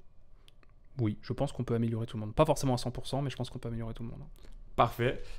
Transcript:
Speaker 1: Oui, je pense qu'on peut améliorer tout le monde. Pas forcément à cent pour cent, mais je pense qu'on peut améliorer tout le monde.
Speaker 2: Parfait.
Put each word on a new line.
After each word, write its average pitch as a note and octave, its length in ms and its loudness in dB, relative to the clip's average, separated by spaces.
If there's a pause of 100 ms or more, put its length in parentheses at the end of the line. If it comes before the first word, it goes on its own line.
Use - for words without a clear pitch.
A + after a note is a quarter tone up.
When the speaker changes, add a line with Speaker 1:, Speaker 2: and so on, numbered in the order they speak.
(1000)
Speaker 1:
Oui, G#2+ 220 2
je - 120 -6
pense - 200 0
qu'on B2 100 -4
peut A#2+ 100 0
améliorer A#2 320 2
tout - 120 -8
le G#2+ 80 -4
monde. G#2+ 100 -8
Pas D#3 100 8
forcément C3+ 280 4
à A#2+ 40 4
cent B2 140 -2
pour - 160 -6
cent, C3+ 140 0
mais C#3 80 0
je - 80 -6
pense B2 120 -2
qu'on - 100 -10
peut B2 100 -6
améliorer A2+ 240 -6
tout A#2 100 -8
le A2+ 60 -6
monde. C3 100 -10 (560)
Speaker 2:
Parfait. C3 460 4 (180)